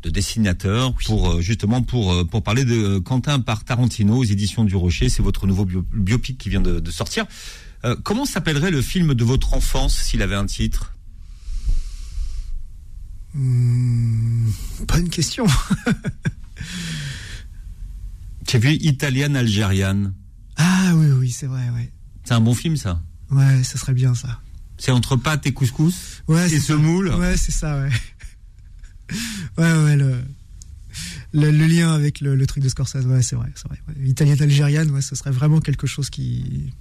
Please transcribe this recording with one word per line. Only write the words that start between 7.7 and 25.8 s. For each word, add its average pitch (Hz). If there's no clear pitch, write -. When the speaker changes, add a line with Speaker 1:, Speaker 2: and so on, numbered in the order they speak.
Speaker 1:
Euh, 120
comment 247
s'appellerait 165
le 143
film 156
de 117
votre 131
enfance -
s'il -
avait 98
un 101
titre ? -
Speaker 2:
Hmm, 120
bonne 170
question. 175
<laughs> -
Speaker 1:
J'ai 123
vu 127
Italian 143
Algérian. 98
Speaker 2:
Ah 185
oui, 156
oui, 127
c'est 123
vrai, 127
ouais. 120
Speaker 1:
C'est -
un 117
bon 117
film, 160
ça. 87
Speaker 2:
Ouais, 135
ça 127
serait 131
bien, 127
ça. 120
Speaker 1:
C'est -
entre 127
pâtes 139
et 139
couscous -